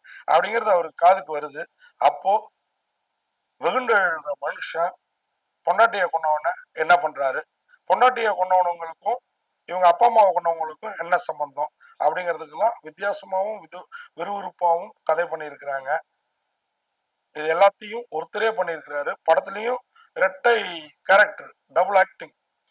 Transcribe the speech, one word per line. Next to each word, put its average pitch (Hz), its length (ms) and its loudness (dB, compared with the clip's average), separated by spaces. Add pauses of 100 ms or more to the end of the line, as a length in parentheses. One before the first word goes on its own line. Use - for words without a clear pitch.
(320)
அப்படிங்கிறது 208 380 0
அவருக்கு 170 380 0
காதுக்கு 185 320 2
வருது. 147 240 -10 (340)
அப்போ - 540 0 (1080)
வெகுண்டு 233 340 0
எழுற 165 360 0 (100)
மனுஷன் 170 520 -4 (760)
பொண்டாட்டியை 196 380 4
கொன்னவன 160 460 -2 (200)
என்ன 160 240 2
பண்றாரு, 143 460 -2 (480)
பொண்டாட்டியை 226 420 2
கொன்னவனவங்களுக்கும் 180 880 -2 (500)
இவங்க 180 180 2
அப்பா 196 180 4
அம்மாவை 214 300 6
கொன்னவங்களுக்கும் 165 640 -4
என்ன 170 200 -2
சம்பந்தம் 147 520 -6 (340)
அப்படிங்கிறதுக்கெல்லாம் 165 800 -4
வித்தியாசமாவும் 196 800 -8
விது-, 175 280 -20 (280)
விறுவிறுப்பாவும் 185 720 -4 (140)
கதை 165 220 0
பண்ணியிருக்கிறாங்க. 143 640 -8 (1500)
இது 156 180 -2
எல்லாத்தையும் 208 580 0
ஒருத்தரே 170 400 -4
பண்ணியிருக்கிறாரு. 160 640 -6 (100)
படத்துலயும் 202 580 0 (320)
இரட்டை 190 440 2 (440)
கேரக்டர், 196 520 2 (120)
டபுள் 185 300 0
ஆக்டிங். 185 380 0 (380)